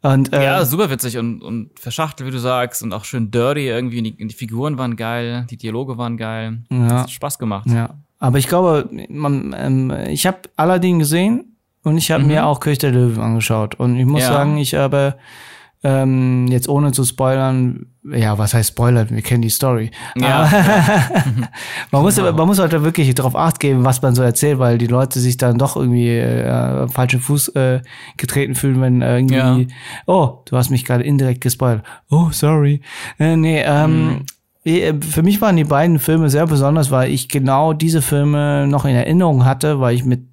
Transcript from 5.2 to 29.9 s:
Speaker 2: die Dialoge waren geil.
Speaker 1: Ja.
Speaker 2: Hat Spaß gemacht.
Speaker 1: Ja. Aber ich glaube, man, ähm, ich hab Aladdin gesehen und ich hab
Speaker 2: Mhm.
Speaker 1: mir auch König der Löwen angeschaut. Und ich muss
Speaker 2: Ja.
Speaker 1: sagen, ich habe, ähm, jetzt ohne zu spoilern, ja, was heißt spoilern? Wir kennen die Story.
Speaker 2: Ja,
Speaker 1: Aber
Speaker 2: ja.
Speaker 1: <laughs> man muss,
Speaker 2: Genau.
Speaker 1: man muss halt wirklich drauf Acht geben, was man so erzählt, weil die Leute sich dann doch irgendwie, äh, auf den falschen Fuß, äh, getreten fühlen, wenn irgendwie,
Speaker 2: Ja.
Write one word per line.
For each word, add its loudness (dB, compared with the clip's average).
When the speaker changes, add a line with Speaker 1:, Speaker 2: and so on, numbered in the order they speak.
Speaker 2:
die -16
Dialoge -8
waren -6
geil. -8
Speaker 1:
Ja. 0
Speaker 2:
Hat -8
Spaß -10
gemacht. -6
Speaker 1:
Ja. -2
Aber 0
ich 0
glaube, 2
man, -4
ähm, 0
ich -4
hab -4
Aladdin 2
gesehen 0
und 0
ich -2
hab 2
Speaker 2:
Mhm. 4
Speaker 1:
mir 2
auch 0
König -2
der 0
Löwen 2
angeschaut. -2
Und 0
ich 2
muss 2
Speaker 2:
Ja. 0
Speaker 1:
sagen, 2
ich -2
habe, 0
ähm, 2
jetzt 0
ohne 2
zu -2
spoilern, -2
ja, 0
was 0
heißt 2
spoilern? 2
Wir -2
kennen 0
die 0
Story. -2
Speaker 2:
Ja, 0
Speaker 1:
Aber 4
Speaker 2:
ja. 4
Speaker 1:
<laughs> -10
man 2
muss, 4
Speaker 2:
Genau. 2
Speaker 1:
man 2
muss 4
halt 2
wirklich 2
drauf 0
Acht 0
geben, 2
was 2
man 2
so 2
erzählt, 2
weil 2
die 0
Leute 0
sich 0
dann 2
doch 0
irgendwie, 2
äh, 0
auf -2
den -10
falschen 0
Fuß, -2
äh, 0
getreten -4
fühlen, 0
wenn 2
irgendwie, 2
Speaker 2:
Ja. 2